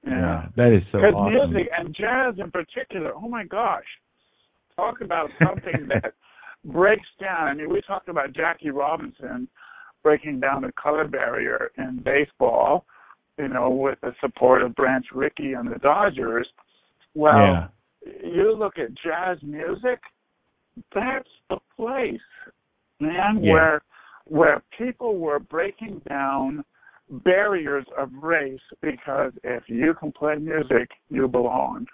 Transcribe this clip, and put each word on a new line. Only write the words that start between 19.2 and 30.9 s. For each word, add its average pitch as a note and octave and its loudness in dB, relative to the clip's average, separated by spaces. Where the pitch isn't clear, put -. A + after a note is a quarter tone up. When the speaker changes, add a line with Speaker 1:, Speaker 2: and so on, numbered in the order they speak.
Speaker 2:
music, F3 -6
that's B3+ -6
the G3+ -6
place, A#3+ -4
man, F3+ 0
Speaker 1:
Yeah. - 6
Speaker 2:
where, D#3+ 6
where D#3 4
people A#3 -4
were D3+ -2
breaking F#3+ -6
down – C#3 -2
barriers F3+ 2
of C#3 -4
race D3 -2
because C3+ -4
if A#2+ -6
you C3 0
can D#3 -10
play D3+ -2
music, D#3 0